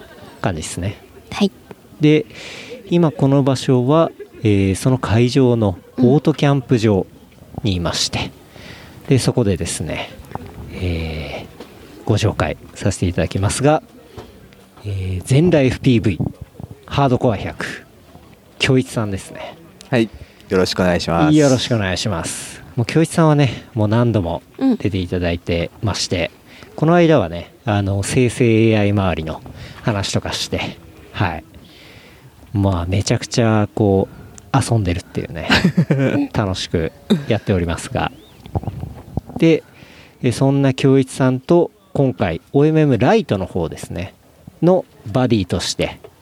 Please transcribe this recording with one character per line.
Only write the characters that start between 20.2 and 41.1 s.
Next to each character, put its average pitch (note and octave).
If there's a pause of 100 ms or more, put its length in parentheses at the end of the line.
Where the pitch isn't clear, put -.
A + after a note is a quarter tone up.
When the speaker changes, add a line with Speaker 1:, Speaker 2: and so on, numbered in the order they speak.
Speaker 3:
よ F#2+
ろ F2+
し -
く -
お F#2+
願 F2
い -
し -
ま E2+
す。 D3+
Speaker 1:
よ C#3+
ろ B2+
し -
く B2
お A2+
願 F#2+
い F2
し -
ま F2
す。 - (120)
も B2
う -
京 D#3
一 E3
さ E3+
ん D#3+
は D3+
ね、 C#3+ (100)
も G#2+
う G#2
何 A#2
度 G#2
も E2 (360)
出 G#2
て F#2+
い F2+
た F2+
だ F2
い E2
て E2+ (120)
ま F#2+
し -
て、 E2+ (400)
Speaker 2:
う -
ん。 -
Speaker 1:
こ -
の E3
間 D#3+
は F2+
ね、 E2+ (140)
あ G#2
の、 G2
生 B2
成 A2+
エ A2
ー G#2+
ア G#2
イ G2+
周 F#2+
り D#2+
の D#2 (400)
話 G2+
と -
か -
し -
て、 - (340)
は E2+
い。 E2 (1080)
ま G2
あ、 F2
め G2
ち -
ゃ A#2+
く -
ち -
ゃ A2
こ G2
う、 -
遊 -
ん G#2+
で F2+
る F2
っ -
て -
い -
う -
ね、 E2 (440)
<laughs> C#3
楽 F#2+
し -
く D#2+ (360)
や A2
っ -
て A2+
お F#2+
り E2+
ま E2
す -
が。 D#2+ (1300)
で、 E3 (600)
え、 B2+
そ C3+
ん C#3
な C3+
京 C3+
一 C3